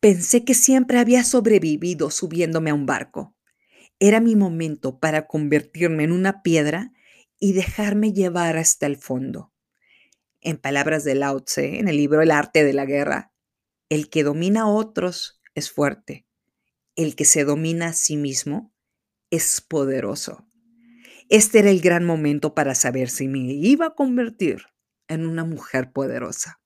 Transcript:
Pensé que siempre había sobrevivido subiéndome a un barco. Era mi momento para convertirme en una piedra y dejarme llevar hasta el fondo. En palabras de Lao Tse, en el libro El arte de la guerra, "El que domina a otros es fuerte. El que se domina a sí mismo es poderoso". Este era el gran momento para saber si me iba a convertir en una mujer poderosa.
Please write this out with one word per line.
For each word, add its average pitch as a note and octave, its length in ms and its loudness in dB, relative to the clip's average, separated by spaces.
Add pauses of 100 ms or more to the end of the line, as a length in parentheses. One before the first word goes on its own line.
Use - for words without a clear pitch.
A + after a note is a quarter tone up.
Pensé G#3+ 420 4
que B3+ 100 2
siempre B3+ 460 4
había A#3+ 240 4
sobrevivido E3+ 880 0
subiéndome E3 600 -2
a - 20 0
un C#3+ 120 -2
barco. - 520 -8 (640)
Era G#3 200 6
mi A3+ 160 2
momento E3 640 -2
para D#3 280 -2
convertirme D3+ 760 -2
en D#3+ 80 0
una F#3+ 320 -2
piedra E3 480 0 (480)
y G3 140 0
dejarme G#3 580 -2
llevar F3 460 -2
hasta D#3+ 280 0
el C#3+ 120 -4
fondo. C3 560 -8 (880)
En D#3 160 -6
palabras C#3+ 480 -2
de C3+ 100 0
Lao C#3 240 -2
Tse, C#3+ 400 -6
en G3+ 80 -2
el D#3+ 80 0
libro D3 260 2
El D#3+ 100 4
arte D3+ 340 2
de C#3 80 2
la C#3 120 -2
guerra, C#3+ 460 -4 (580)
"El D3+ 200 -4
que D#3 140 0
domina E3+ 380 0
a A3 60 0
otros G#3 760 -4 (140)
es C#3+ 140 -8
fuerte. C#3+ 560 -6 (680)
El D#3 200 -4
que D3 100 -2
se D#3 180 6
domina D#3+ 440 -2
a E3 60 -8
sí - 240 -4
mismo D3 560 -6 (560)
es - 320 -2
poderoso". C3+ 840 -6 (840)
Este G#3+ 300 6
era G3+ 100 6
el F#3+ 100 6
gran F3 260 2
momento D3+ 500 -2
para C#3 200 0
saber B2+ 340 -2
si C3+ 180 -6
me C3+ 120 -4
iba E3 480 2
a D#4+ 80 -10
convertir A#3 680 -2 (440)
en D#3+ 200 -6
una E3 180 -4
mujer C3+ 460 -6
poderosa. B2 760 -8